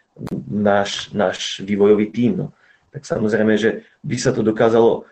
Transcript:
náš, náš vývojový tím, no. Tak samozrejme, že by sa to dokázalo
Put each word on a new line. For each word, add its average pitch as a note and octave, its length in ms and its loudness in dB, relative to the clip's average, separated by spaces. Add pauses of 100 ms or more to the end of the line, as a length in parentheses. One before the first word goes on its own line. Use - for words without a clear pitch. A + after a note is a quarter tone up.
(500)
náš, G2+ 640 -2
náš F#2+ 480 -4
vývojový G2+ 480 2
tím, A#2 260 0
no. - 120 -6 (440)
Tak - 160 -16
samozrejme, G#2+ 480 0
že G#2+ 320 -2 (160)
by - 160 -6
sa B2+ 160 0
to A2 80 -2
dokázalo A2+ 680 2